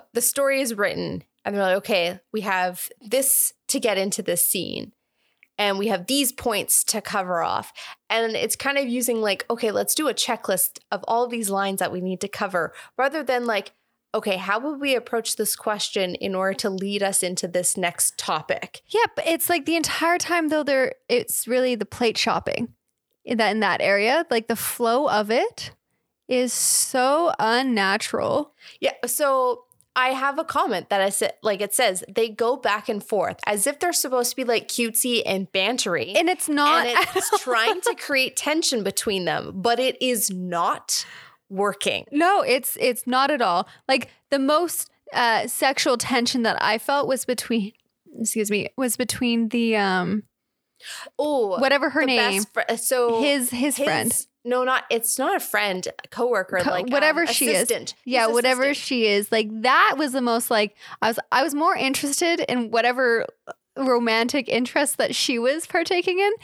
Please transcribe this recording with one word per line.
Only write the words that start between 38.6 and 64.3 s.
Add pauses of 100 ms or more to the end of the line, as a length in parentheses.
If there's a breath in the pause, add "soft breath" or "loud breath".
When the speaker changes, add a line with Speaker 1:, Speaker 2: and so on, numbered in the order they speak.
Speaker 1:
between
them,
but
it
is
not (440 loud breath)
working.
Speaker 2:
No,
it's,
it's
not
at
all. (200 loud breath)
Like, (200 soft breath)
the
most, (220)
uh,
sexual
tension
that
I
felt
was
between, (480)
excuse
me,
was
between
the,
um, (920 loud breath)
Speaker 1:
Oh,
Speaker 2:
whatever
her
Speaker 1:
the
best
Speaker 2:
name, (100)
Speaker 1:
fri-,
uh,
so
Speaker 2:
his,
his
Speaker 1:
his
Speaker 2:
friend. (180)
Speaker 1:
No,
not,
it's
not
a
friend, (160)
a
coworker,
Speaker 2:
Co-,
Speaker 1:
like,
Speaker 2:
whatever
Speaker 1:
um,
Speaker 2:
she
is.
Speaker 1:
assistant. (100)
Speaker 2:
Yeah,
Speaker 1:
His
Speaker 2:
whatever
Speaker 1:
assistant.
Speaker 2:
she
is.
Like, (160)
that
was
the
most,
like, (240 loud breath)
I
was, (140)
I
was
more
interested
in
whatever (500)
romantic